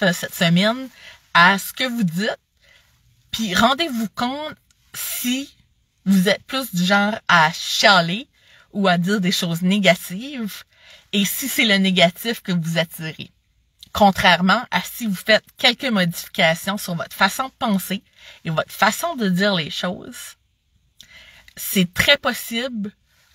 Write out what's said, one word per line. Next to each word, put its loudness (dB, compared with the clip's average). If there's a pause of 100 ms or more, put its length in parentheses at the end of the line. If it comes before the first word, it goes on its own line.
euh, 2
cette -8
semaine 2 (440)
à 6
ce -10
que -6
vous -2
dites, -2 (920)
puis -4
rendez-vous 0
compte -6 (380)
si -6 (500)
vous 4
êtes -2
plus -6
du 0
genre 2
à 4
chialer 2 (440)
ou 0
à 4
dire 0
des 2
choses -4
négatives, 0 (480)
et 0
si -6
c'est 0
le 2
négatif 0
que -4
vous -2
attirez. -8 (600)
Contrairement 4
à -2
si -10
vous -2
faites 2 (120)
quelques 0
modifications -2
sur -8
votre -10
façon 0
de -16
penser -2 (420)
et -4
votre -4
façon 0
de 0
dire 2
les -4
choses, -10 (1200)
c'est -2
très 4
possible -6 (420)